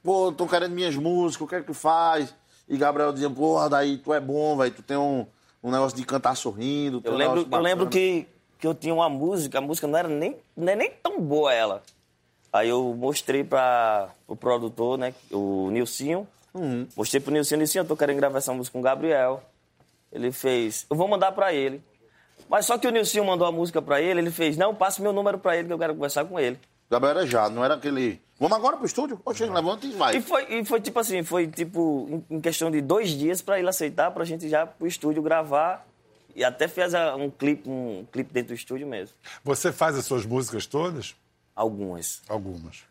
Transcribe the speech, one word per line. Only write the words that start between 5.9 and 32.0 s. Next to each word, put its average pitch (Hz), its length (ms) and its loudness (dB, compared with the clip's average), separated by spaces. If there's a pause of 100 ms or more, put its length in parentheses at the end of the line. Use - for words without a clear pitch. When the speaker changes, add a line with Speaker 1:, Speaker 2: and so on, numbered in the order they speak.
Speaker 1:
de 127 80 -8
cantar 131 300 0
sorrindo, 131 680 -2
tem 113 100 -2
Speaker 2:
Eu 123 40 0
Speaker 1:
um - 20 0
Speaker 2:
lembro, 151 200 2
Speaker 1:
negócio 135 200 0
Speaker 2:
eu - 40 4
lembro 180 240 2
Speaker 1:
bacana." 185 160 2
Speaker 2:
que, 180 260 2 (320)
que 160 80 -2
eu 160 80 2
tinha 160 180 -2
uma 165 160 4
música, 147 480 -2
a 135 40 2
música 151 260 -4
não 151 100 2
era 175 100 0
nem, 160 300 -2 (200)
não 175 140 0
é 202 40 2
nem 359 160 -2 (100)
tão 381 200 -2
boa 147 320 2
ela. 107 280 2 (720)
Aí 107 160 4
eu 123 280 0
mostrei 135 480 -2
pra 117 640 2 (180)
o 107 80 -10
produtor, 120 600 -2
né, 127 160 -4 (180)
o 98 400 0
Nilcinho. 139 560 -2 (260)
Speaker 1:
Uhum. 127 320 -4 (120)
Speaker 2:
Mostrei 113 240 0
pro 139 100 -4
Nilcinho, 147 280 2
"Nilcinho, 156 240 0
eu - 40 -4
tô 151 100 0
querendo 143 200 2
gravar 139 220 2
essa 131 140 -4
música 127 200 -6
com 127 60 -6
o 123 40 -4
Gabriel." 135 580 2 (680)
Ele 123 200 -4
fez, 123 580 -2
"Eu 147 60 -2
vou 180 120 2
mandar 190 240 2
pra 196 220 0
ele." 135 280 -2 (680)
Mas 202 140 2
só 240 120 2
que 262 80 0
o 247 60 4
Nilcinho 208 320 2
mandou 175 240 4
a 170 40 2
música 170 300 0
pra 147 200 2
ele, 180 180 2
ele 170 100 0
fez, 160 280 0
"Não, 202 180 2
passe 190 260 0
meu 202 120 0
número 202 260 0
pra 180 160 2
ele 170 140 -2
que 175 40 -2
eu 165 60 -4
quero 160 160 0
conversar 143 300 -2
com 180 120 -8
ele." 131 220 0 (300)
Speaker 1:
Gabriel 135 300 4
era 180 60 2
já, 113 240 4
não 117 140 -2
era 147 120 4
aquele, 131 460 -2 (160)
"Vamos 190 200 2
agora 254 180 2
pro 269 100 -6
estúdio?" 262 380 -4
Oxe, 233 220 -2
levanta 190 420 -2
e 269 60 -8
vai. 254 240 2
Speaker 2:
E 240 40 0
foi, 269 320 0
e 226 120 -2
foi 220 160 0
tipo 240 180 -2
assim, 185 240 -2
foi 170 240 0
tipo, 160 800 -2